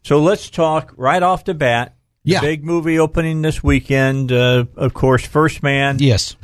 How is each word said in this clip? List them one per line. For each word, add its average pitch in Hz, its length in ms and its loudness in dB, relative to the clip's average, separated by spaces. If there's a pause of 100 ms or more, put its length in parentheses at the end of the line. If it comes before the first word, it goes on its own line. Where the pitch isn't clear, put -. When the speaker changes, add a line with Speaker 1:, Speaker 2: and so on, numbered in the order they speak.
Speaker 1:
So 143 180 2
let's 185 300 0
talk 156 480 -2
right 147 240 0
off 180 240 -2
the 185 80 -4
bat. 123 400 -2 (300)
The 151 80 0
Speaker 2:
Yeah. 190 100 2
Speaker 1:
big 147 220 -2
movie 165 340 -2
opening 160 460 0
this 156 200 -2
weekend, 135 680 0
uh, 123 340 2 (100)
of 131 200 -2
course, 131 320 2
First 156 340 0
Man. 139 380 0
Speaker 2:
Yes. 131 440 2